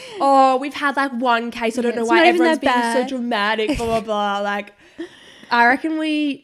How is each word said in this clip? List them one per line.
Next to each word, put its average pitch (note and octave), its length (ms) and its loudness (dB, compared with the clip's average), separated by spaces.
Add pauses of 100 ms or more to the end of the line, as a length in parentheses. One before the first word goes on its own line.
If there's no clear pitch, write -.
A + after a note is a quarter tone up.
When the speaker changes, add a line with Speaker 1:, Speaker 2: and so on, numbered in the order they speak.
Speaker 1:
<laughs> A4+ 180 -12
Speaker 2:
"Oh, C4+ 360 4
we've C#4 180 -6
had, C#4+ 220 -2
like, C#4 160 -2
one A#3 400 0
case. A3+ 260 -4
I A#3+ 40 -2
don't A#3 100 0
Speaker 1:
Yeah, A3+ 40 -4
Speaker 2:
know A#3 60 -2
Speaker 1:
it's A3+ 80 -2
Speaker 2:
why E4+ 60 4
Speaker 1:
not E4+ 100 6
even F4 140 6
Speaker 2:
everyone's D#4+ 200 2
Speaker 1:
that B3 220 0
Speaker 2:
being A#3 120 -2
so B3+ 80 0
Speaker 1:
bad. C4 60 -4
Speaker 2:
dramatic, A3 680 -2
blah, A#3 100 -4
blah, A3+ 140 0
Speaker 1:
<laughs> - 0 -
Speaker 2:
blah." G#3 400 -2
Like, G3+ 320 -6 (800)
I A#3+ 160 4
reckon D#4 320 0
we D4+ 460 -4